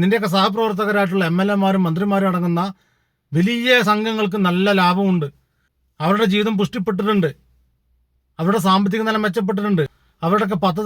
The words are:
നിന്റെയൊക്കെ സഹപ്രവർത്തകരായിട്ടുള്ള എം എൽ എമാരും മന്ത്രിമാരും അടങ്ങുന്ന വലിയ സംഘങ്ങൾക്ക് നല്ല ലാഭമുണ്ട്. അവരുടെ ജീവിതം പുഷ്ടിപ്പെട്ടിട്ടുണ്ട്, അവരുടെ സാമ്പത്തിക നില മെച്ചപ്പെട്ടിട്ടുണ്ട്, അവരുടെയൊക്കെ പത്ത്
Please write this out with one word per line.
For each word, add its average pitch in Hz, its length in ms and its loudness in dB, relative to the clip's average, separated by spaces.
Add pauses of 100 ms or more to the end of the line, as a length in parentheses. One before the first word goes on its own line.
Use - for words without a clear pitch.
നിന്റെയൊക്കെ 202 320 0
സഹപ്രവർത്തകരായിട്ടുള്ള 202 960 0
എം 175 120 0
എൽ 196 120 0
എമാരും 190 320 0
മന്ത്രിമാരും 196 440 0
അടങ്ങുന്ന 175 320 -2 (760)
വലിയ 233 380 2 (140)
സംഘങ്ങൾക്ക് 214 580 -2
നല്ല 185 320 2
ലാഭമുണ്ട്. 180 480 2 (760)
അവരുടെ 208 280 2
ജീവിതം 214 280 0
പുഷ്ടിപ്പെട്ടിട്ടുണ്ട്, 202 680 -2 (1120)
അവരുടെ 190 260 0
സാമ്പത്തിക 196 420 2
നില 220 160 0
മെച്ചപ്പെട്ടിട്ടുണ്ട്, 196 600 -2 (400)
അവരുടെയൊക്കെ 202 400 0
പത്ത് 185 220 -2